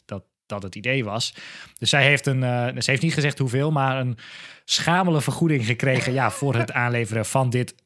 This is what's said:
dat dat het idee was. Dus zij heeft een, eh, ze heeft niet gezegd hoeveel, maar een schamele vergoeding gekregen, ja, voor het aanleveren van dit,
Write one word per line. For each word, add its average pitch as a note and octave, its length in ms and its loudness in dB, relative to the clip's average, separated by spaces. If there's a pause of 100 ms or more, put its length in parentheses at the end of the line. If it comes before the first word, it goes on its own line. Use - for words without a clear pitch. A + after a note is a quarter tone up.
dat G2+ 180 -10 (220)
dat G2+ 180 -8
het F#2 120 -10
idee B2 280 0
was. G#2+ 320 -4 (420)
Dus - 120 0
zij C#3 140 6
heeft C#3 220 4
een, B2+ 180 0
eh, B2 240 0 (140)
ze - 100 -4
heeft C#3 120 -2
niet D#3+ 100 2
gezegd C#3+ 240 0
hoeveel, C#3 340 0
maar C3+ 280 0
een B2+ 180 -4 (480)
schamele E3+ 560 2
vergoeding D3+ 440 2
gekregen, B2+ 480 0
ja, B2+ 180 2
voor C#3 240 0
het A2+ 160 0
aanleveren A#2+ 540 0
van C3 240 2
dit, B2 260 -2 (100)